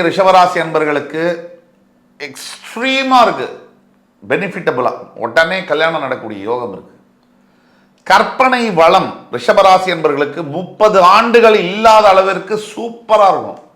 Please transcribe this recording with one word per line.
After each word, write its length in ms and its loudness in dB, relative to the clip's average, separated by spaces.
ரிஷபராசி 500 2
அன்பர்களுக்கு 640 -4
எக்ஸ்ட்ரீமா 1040 -4
இருக்கு, 260 -2
பெனிஃபிட்டபிளா 640 -4
உடனே 480 -2
கல்யாணம் 380 -4
நடக்கக்கூடிய 420 -10
யோகம் 280 -6
இருக்கு. 260 -20
கற்பனை 680 0
வளம் 600 2
ரிஷபராசி 600 2
அன்பர்களுக்கு 520 -4
முப்பது 580 0
ஆண்டுகள் 540 4
இல்லாத 520 4
அளவிற்கு 480 0
சூப்பரா 760 -2
இருக்கும். 280 -6